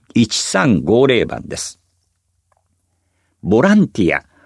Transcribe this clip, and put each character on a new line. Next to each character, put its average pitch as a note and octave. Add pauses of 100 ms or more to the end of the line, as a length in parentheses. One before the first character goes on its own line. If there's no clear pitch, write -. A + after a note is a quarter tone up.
(140)
一 A#2
三 B2+
五 A#2
零 A2+
番 -
で -
す。 - (1600)
ボ G#2
ラ G3
ン G#3
テ -
ィ D2+
ア、 - (220)